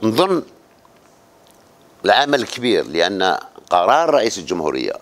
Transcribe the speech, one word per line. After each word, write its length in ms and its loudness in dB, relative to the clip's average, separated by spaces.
نظن 400 0
العمل 400 2
كبير، 420 0
لأن 500 0
قرار 400 2
رئيس 280 0
الجمهورية 640 -4